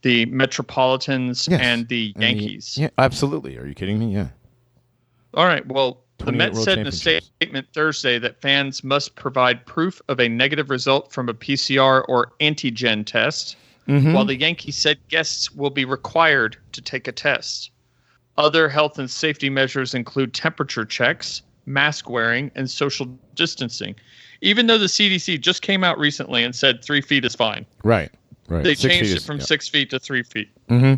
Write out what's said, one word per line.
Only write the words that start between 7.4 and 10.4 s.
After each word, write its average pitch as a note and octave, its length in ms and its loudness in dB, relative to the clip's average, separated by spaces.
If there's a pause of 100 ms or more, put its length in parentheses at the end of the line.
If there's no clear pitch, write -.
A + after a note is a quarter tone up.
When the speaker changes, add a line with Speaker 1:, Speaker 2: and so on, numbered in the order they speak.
Speaker 1:
Thursday C#3+ 460 0
that A#2+ 220 -6
fans C#3 420 0
must C#3 320 -2
provide B2+ 500 0
proof E3+ 420 -4
of C3 120 -2
a A#2+ 100 4
negative C#3 400 0